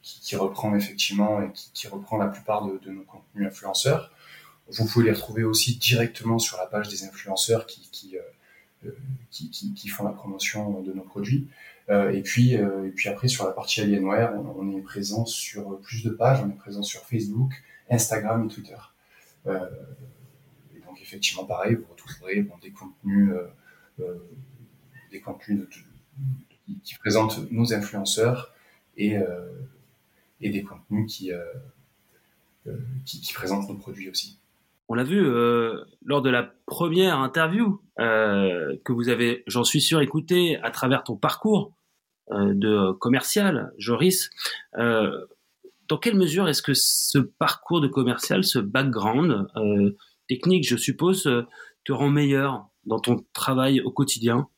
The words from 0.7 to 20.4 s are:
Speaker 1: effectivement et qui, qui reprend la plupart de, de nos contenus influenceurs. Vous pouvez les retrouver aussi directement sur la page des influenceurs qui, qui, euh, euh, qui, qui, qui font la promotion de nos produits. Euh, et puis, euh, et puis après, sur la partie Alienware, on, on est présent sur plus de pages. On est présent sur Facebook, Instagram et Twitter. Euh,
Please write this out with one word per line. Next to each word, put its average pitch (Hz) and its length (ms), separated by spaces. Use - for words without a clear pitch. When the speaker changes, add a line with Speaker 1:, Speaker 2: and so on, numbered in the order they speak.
Speaker 1:
effectivement 101 640
et 95 120
qui, - 200
qui - 140
reprend 101 300
la 98 100
plupart 104 380
de, 95 140
de 95 120
nos 95 120
contenus - 440
influenceurs. - 640
Vous 113 140
pouvez 113 200
les 110 60
retrouver 113 320
aussi 110 340
directement 113 600
sur - 200
la 92 100
page 104 220
des 98 140
influenceurs 98 640
qui, - 260
qui, 92 260
euh, 87 40
euh, 104 100
qui, - 180
qui, 101 240
qui 101 140
font 101 160
la 101 80
promotion 101 680
de 92 120
nos 95 80
produits. 101 460
Euh, 101 220
et 98 100
puis, 123 340
euh, 98 300
et 92 60
puis - 180
après, 107 180
sur - 180
la 95 60
partie - 300
Alienware, 101 540
on, 95 240
on 98 180
est 95 40
présent 101 440
sur 98 540
plus 113 240
de 113 80
pages. 131 340
On 101 60
est - 60
présent 101 260
sur - 180
Facebook, 110 500
Instagram 113 560
et 107 80
Twitter. - 240
Euh, 95 100